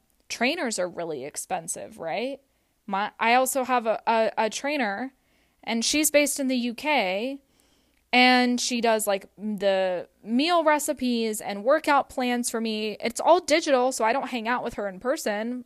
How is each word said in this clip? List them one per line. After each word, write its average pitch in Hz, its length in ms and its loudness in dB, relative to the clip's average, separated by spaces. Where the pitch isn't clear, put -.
trainers 262 480 -2
are 180 100 -2
really 160 360 -8
expensive, 175 760 -8
right? 202 420 -6
My, 196 320 -4
I 233 160 4
also 254 300 2
have 247 200 0
a, 220 220 0
a, 226 320 2
a 220 100 0
trainer, 247 640 -4
and 233 200 -2
she's 302 260 2
based 285 280 4
in 277 80 -2
the 254 100 0
U 240 160 -2
K, 247 680 -2
and 247 480 6
she 240 200 -2
does, 220 280 2
like, 196 180 -2
the 190 720 0
meal 311 400 2
recipes 247 800 0
and 202 240 -8
workout 285 440 2
plans 247 400 -2
for 226 120 -4
me. 214 400 -4
It's - 200 -4
all 339 200 6
digital, 285 500 2
so 233 140 -2
I 220 80 4
don't - 180 -4
hang 226 160 -6
out 240 160 0
with 233 120 -6
her 202 140 -6
in 190 120 -12
person, 240 640 -4